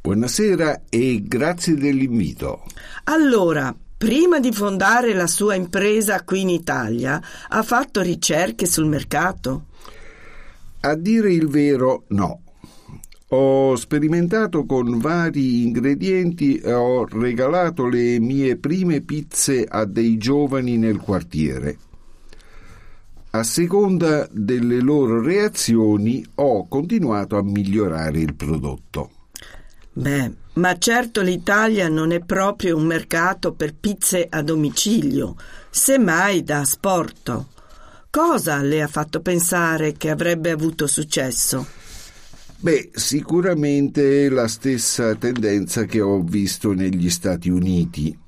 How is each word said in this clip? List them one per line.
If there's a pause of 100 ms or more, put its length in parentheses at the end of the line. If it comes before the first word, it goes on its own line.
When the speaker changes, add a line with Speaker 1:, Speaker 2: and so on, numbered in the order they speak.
Speaker 1:
Buonasera
e
grazie
dell'invito. (400)
Speaker 2:
Allora, (220)
prima
di
fondare
la
sua
impresa
qui
in
Italia, (300)
ha
fatto
ricerche
sul
mercato? (1160)
Speaker 1:
A
dire
il
vero,
no. (880)
Ho
sperimentato
con
vari
ingredienti
e
ho
regalato
le
mie
prime
pizze
a
dei
giovani
nel
quartiere. (1500)
A
seconda
delle
loro
reazioni, (120)
ho
continuato
a
migliorare
il
prodotto. (840)
Speaker 2:
Beh, (220)
ma
certo
l'Italia
non
è
proprio
un
mercato
per
pizze
a
domicilio, (360)
semmai
da
asporto. (640)
Cosa
le
ha
fatto
pensare
che
avrebbe
avuto
successo? (760)
Speaker 1:
Beh,
sicuramente
la
stessa
tendenza
che
ho
visto
negli
Stati
Uniti. (100)